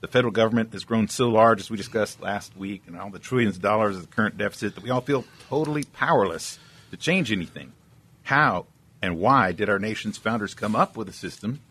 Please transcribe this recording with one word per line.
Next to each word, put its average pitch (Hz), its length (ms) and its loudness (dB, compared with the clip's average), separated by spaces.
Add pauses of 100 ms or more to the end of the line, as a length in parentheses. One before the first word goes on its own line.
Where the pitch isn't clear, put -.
The - 60 -10
federal 123 220 2
government 113 440 2
has 95 100 -10
grown 110 240 0
so 120 220 2
large, 110 280 8
as - 120 -12
we 113 80 -6
discussed 104 420 -4
last 101 340 -6
week, 98 320 -8
and 85 120 -16
all 98 100 -12
the 95 100 -16
trillions 113 380 0
of 90 60 -12
dollars 104 340 2
of 90 60 -10
the - 120 -20
current 107 220 0
deficit, 101 380 -4
that 95 100 -16
we 117 60 -6
all 127 100 2
feel 127 240 -2 (240)
totally 151 360 -2
powerless 104 720 0 (320)
to - 80 -14
change 156 340 0
anything. 76 400 -6 (520)
How 135 420 2 (340)
and 90 180 -2
why 107 340 4
did 101 180 -2
our 101 80 2
nation's 104 400 -6
founders 107 340 -4
come 107 240 -4
up 165 220 0
with 107 100 -8
a 92 60 -16
system 110 460 -8 (100)